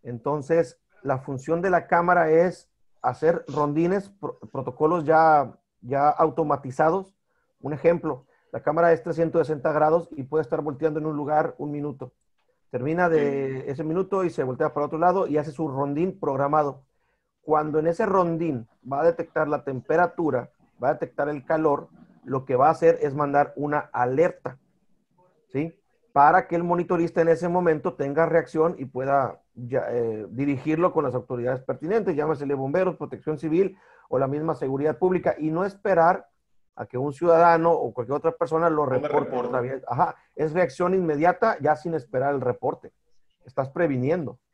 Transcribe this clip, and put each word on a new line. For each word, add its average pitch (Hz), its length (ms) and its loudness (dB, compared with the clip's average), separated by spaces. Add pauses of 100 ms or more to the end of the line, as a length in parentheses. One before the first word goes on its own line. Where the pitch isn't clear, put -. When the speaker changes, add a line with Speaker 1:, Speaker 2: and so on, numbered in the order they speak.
Speaker 1:
Entonces, 147 760 -4 (240)
la 131 160 -2
función 151 420 -6
de 190 80 -2
la 170 160 2
cámara 170 460 2
es 170 360 2 (360)
hacer 160 440 0
rondines, 156 600 0
pro-, - 300 -12 (120)
protocolos 151 540 0
ya, 160 500 4 (260)
ya 139 280 0
automatizados. 156 1040 0 (460)
Un 143 120 -8
ejemplo, 156 520 -2 (260)
la 120 120 -10
cámara 165 280 2
es 165 120 0
trescientos 160 420 0
sesenta 151 260 -2
grados 156 400 2
y 139 120 -10
puede 151 180 -2
estar 160 200 -4
volteando 151 380 -4
en 151 60 -6
un 156 100 -4
lugar 151 440 -2
un 147 100 -8
minuto. 147 440 -8 (580)
Termina 160 360 0
de 139 580 0
Speaker 2:
Sí. - 40 -8
Speaker 1:
ese 143 140 -6
minuto 185 400 -2
y 170 80 -2
se 180 120 -4
voltea 160 300 -2
para 147 140 -2
otro 160 100 -6
lado 180 300 2
y 147 100 0
hace 151 140 -4
su 156 160 -6
rondín 143 520 -2
programado. 143 680 0 (560)
Cuando 151 360 0
en 156 80 0
ese 170 220 0
rondín 165 600 0 (240)
va 139 100 -2
a 160 40 2
detectar 165 420 0
la 143 160 -4
temperatura, 143 840 -2 (340)
va 135 60 2
a 156 40 0
detectar 147 360 -6
el 147 160 -8
calor, 156 440 0 (360)
lo 135 200 -4
que 131 100 -2
va 131 120 6
a 160 40 6
hacer 165 300 4
es 143 140 -2
mandar 143 400 2
una 147 360 -4
alerta, 131 680 0 (880)
¿sí? 156 260 -6 (380)
Para 160 360 6
que 170 80 -2
el 170 80 0
monitorista 175 580 0
en 165 80 4
ese 165 180 2
momento 170 460 0
tenga 143 320 0
reacción 165 520 0
y 135 80 -10
pueda 135 560 -2 (140)
ya, 123 340 -4
eh, 113 400 -4
dirigirlo 143 600 -2
con 160 140 0
las 123 100 -4
autoridades 127 460 -4
pertinentes, 156 540 -4
llámesele 143 380 -2
bomberos, 143 440 -2
protección 143 420 -8
civil 180 380 0 (320)
o 127 100 2
la 135 80 2
misma 151 260 -2
seguridad 143 440 -2
pública, 180 420 0
y 156 100 -2
no 170 160 -2
esperar 190 600 2 (480)
a 117 100 -10
que 123 120 -10
un 139 160 -4
ciudadano 170 580 4
o 143 220 0
cualquier 123 240 -4
otra 165 160 -2
persona 165 360 0
lo 151 140 0
Speaker 2:
Tome 131 160 0
Speaker 1:
reporte 143 320 -2
Speaker 2:
reporte. 123 160 -4
Speaker 1:
otra 123 140 -2
vez. 127 260 -6
Ajá, 160 280 -2 (200)
es 156 180 -4
reacción 180 400 0
inmediata 175 680 0
ya 151 140 2
sin 165 180 -8
esperar 143 420 -2
el 135 60 -4
reporte. 123 500 -4 (540)
Estás 135 240 -6
previniendo. 143 720 -2 (140)